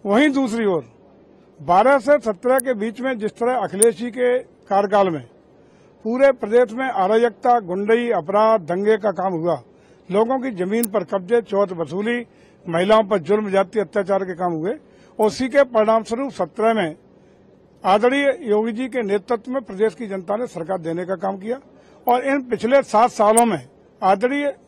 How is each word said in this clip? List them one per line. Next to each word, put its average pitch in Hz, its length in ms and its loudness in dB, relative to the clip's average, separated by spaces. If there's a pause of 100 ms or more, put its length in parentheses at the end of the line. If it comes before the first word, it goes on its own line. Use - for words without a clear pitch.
वहीं 240 240 4
दूसरी 233 360 -2
ओर 165 200 0 (760)
बारह 208 380 4
से 285 200 2
सत्रह 240 400 0
के 254 140 -2
बीच 220 280 -6
में 254 160 -4
जिस 202 140 -4
तरह 247 240 -2
अखिलेश 202 420 2
जी 233 140 -8
के 247 280 0
कार्यकाल 202 680 0
में 139 180 -6 (760)
पूरे 254 280 4
प्रदेश 240 400 2
में 262 180 -6
अराजकता, 233 680 2
गुंडई, 208 500 0
अपराध, 208 520 2
दंगे 196 360 0
का 202 140 -2
काम 185 220 -4
हुआ, 160 300 -2 (480)
लोगों 233 280 0
की 254 120 -6
जमीन 202 360 -2
पर 196 160 -2
कब्जे, 196 380 -2
चौथ 202 260 -2
वसूली, 190 580 -6 (440)
महिलाओं 196 340 2
पर 202 140 0
जुल्म, 202 320 -2
जाति 196 300 0
अत्याचार 196 440 -2
के 185 100 -8
काम 175 200 -4
हुए, 175 220 -6 (440)
उसी 214 300 0
के 277 140 4
परिणाम 220 400 2
स्वरूप 240 280 -6
सत्रह 220 420 -2
में 175 220 -2 (880)
आदरणीय 254 560 2
योगी 220 300 0
जी 247 160 -6
के 247 140 -4
नेतृत्व 208 500 -4
में 269 100 -4
प्रदेश 214 340 -2
की 226 120 -12
जनता 196 280 -6
ने 240 120 -6
सरकार 175 300 -6
देने 165 280 -6
का 185 100 -4
काम 190 220 -6
किया। 226 220 -8 (480)
और 247 160 2
इन 269 180 -2
पिछले 247 420 0
सात 220 260 2
सालों 220 360 4
में 175 220 -4 (360)
आदरणीय 254 520 0 (120)